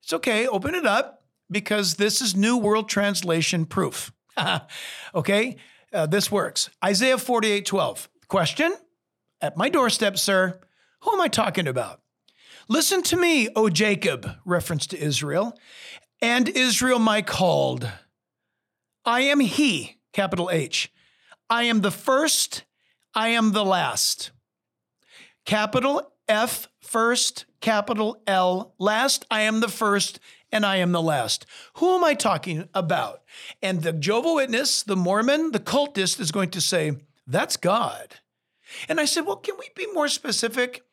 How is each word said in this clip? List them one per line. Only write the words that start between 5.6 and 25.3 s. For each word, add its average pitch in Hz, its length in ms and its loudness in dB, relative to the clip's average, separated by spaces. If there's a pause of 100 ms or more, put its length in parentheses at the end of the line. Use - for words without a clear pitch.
uh, 170 140 0
this 190 260 0
works. - 380 -2 (160)
Isaiah 226 320 2
forty-eight 220 480 0
twelve. - 420 -2 (200)
Question, 196 440 0 (680)
"At 151 160 -4
my 214 100 0
doorstep, 220 520 2
sir, 185 400 2 (420)
who 453 120 2
am 381 80 4
I 330 60 4
talking 190 400 0
about?" 127 340 -4 (680)
"Listen 330 360 2
to 339 140 0
me, 320 380 4
O 220 140 4
Jacob," 196 600 0 (160)
reference 170 420 -2
to 170 120 -10
Israel, 147 580 -2 (640)
"and 240 260 2
Israel 254 520 2
my 220 240 2
called. 135 640 0 (1160)
I 240 160 2
am 285 180 4
he," 214 580 0 (160)
capital 180 380 -2
H. - 400 -2 (580)
"I 233 140 2
am 226 180 2
the 202 80 2
first, - 760 0 (520)
I 220 140 0
am 220 240 2
the 208 120 0
last." 170 640 -2 (1160)